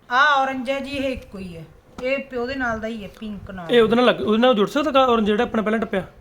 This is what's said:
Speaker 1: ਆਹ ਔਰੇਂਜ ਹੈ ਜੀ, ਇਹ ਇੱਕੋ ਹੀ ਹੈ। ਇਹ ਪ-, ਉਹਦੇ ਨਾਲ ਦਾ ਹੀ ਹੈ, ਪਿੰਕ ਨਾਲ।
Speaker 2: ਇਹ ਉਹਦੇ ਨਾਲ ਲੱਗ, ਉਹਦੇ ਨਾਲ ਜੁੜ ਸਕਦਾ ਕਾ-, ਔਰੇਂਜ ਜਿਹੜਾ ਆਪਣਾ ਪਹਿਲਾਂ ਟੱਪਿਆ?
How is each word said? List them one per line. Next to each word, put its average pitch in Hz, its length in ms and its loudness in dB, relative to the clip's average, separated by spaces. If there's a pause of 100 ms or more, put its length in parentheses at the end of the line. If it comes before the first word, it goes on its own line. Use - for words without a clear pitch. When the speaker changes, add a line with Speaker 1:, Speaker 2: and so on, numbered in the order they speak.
(100)
Speaker 1:
ਆਹ 277 300 4
ਔਰੇਂਜ 262 300 -4
ਹੈ 277 100 -4
ਜੀ, 262 100 -10
ਇਹ 269 220 -4
ਇੱਕੋ 202 260 -12
ਹੀ 180 180 -14
ਹੈ। 160 80 -14 (380)
ਇਹ 269 160 -4
ਪ-, 269 160 -12
ਉਹਦੇ 247 200 -6
ਨਾਲ 240 260 -4
ਦਾ 220 80 -8
ਹੀ 226 160 -10
ਹੈ, 180 40 -14 (120)
ਪਿੰਕ 208 300 -12
ਨਾਲ। 185 200 -12
Speaker 2:
ਇਹ 240 120 6
ਉਹਦੇ 220 140 4
ਨਾਲ 247 80 4
ਲੱਗ, 190 160 4
ਉਹਦੇ 214 180 2
ਨਾਲ 247 160 6
ਜੁੜ 196 140 2
ਸਕਦਾ 302 220 0
ਕਾ-, 269 160 4
ਔਰੇਂਜ 226 200 2
ਜਿਹੜਾ 214 160 2
ਆਪਣਾ 233 200 -2
ਪਹਿਲਾਂ 214 180 0
ਟੱਪਿਆ? 185 260 -4 (140)